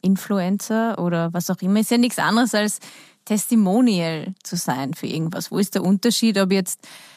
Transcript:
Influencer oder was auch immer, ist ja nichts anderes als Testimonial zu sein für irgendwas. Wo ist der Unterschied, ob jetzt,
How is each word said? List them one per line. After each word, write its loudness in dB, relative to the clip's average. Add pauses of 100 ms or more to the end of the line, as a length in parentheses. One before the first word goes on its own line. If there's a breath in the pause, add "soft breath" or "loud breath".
Influencer 0
oder 0
was -4
auch -6
immer, 2
ist 0
ja 2
nichts 2
anderes 2
als 0 (460 loud breath)
Testimonial 2 (100)
zu -8
sein -4
für -8
irgendwas. -4
Wo -4
ist 0
der -2
Unterschied, 2
ob 2
jetzt, -2 (380 loud breath)